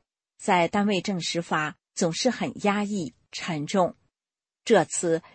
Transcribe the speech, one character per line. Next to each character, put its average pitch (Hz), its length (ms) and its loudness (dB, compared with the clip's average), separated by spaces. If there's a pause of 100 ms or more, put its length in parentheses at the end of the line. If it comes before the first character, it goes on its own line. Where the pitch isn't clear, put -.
(380)
在 180 300 2
单 202 180 0
位 196 160 0
正 185 200 -4
十 170 200 -4
法 156 360 -4 (180)
总 170 180 0
是 - 160 0
很 - 340 -4
压 208 200 0
抑、 196 300 -4 (180)
沉 156 340 -6
重。 180 300 2 (680)
这 190 200 6
次 165 360 -2 (120)